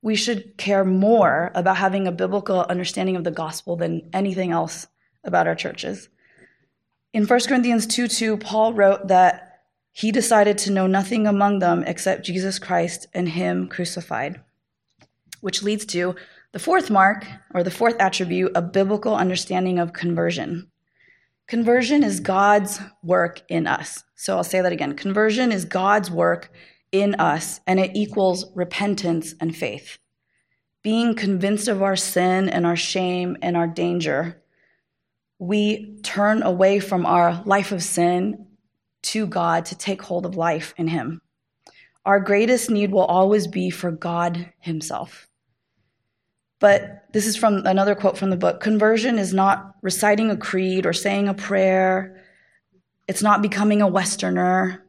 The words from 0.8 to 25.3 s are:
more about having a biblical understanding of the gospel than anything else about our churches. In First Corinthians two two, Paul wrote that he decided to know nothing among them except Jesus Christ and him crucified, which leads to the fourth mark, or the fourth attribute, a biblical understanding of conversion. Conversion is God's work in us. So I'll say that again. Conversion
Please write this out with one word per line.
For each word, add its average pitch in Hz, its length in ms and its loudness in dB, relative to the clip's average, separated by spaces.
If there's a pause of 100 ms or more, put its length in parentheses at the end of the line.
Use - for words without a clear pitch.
more 185 720 4
about 185 220 0
having 190 280 0
a 180 60 -4
biblical 190 560 -2
understanding 180 480 -2
of 175 80 -4
the 170 80 -2
gospel 160 420 -8
than 165 380 -4
anything 185 400 -2
else 165 340 -4 (380)
about 175 240 0
our 165 80 -2
churches. - 520 -8 (1040)
In 214 140 2
First 247 220 2
Corinthians 240 360 2
two 240 220 -2
two, 220 300 -2
Paul 220 360 0
wrote 196 360 4
that - 520 4 (300)
he 220 220 -4
decided 208 460 4
to 202 120 -4
know 190 160 2
nothing 196 400 0
among 202 320 2
them 175 260 2
except - 400 -4
Jesus 185 360 -4
Christ 175 520 -4
and 180 160 -4
him 180 380 -4
crucified, 165 760 -8 (1000)
which 196 240 -6
leads 214 220 -2
to 180 280 -4 (380)
the - 80 -10
fourth 370 300 0
mark, 202 360 4 (260)
or 180 100 0
the 170 80 -2
fourth 233 280 0
attribute, 185 560 0
a 180 80 2
biblical 196 520 0
understanding 185 640 0
of 170 140 -2
conversion. 170 800 -4 (800)
Conversion 240 560 4
is 196 160 -2
God's 196 600 2 (220)
work 175 460 0
in 165 180 -2
us. - 380 -6 (100)
So - 220 -4
I'll 180 80 -2
say 185 160 0
that 180 120 2
again. 147 220 -6
Conversion 214 560 0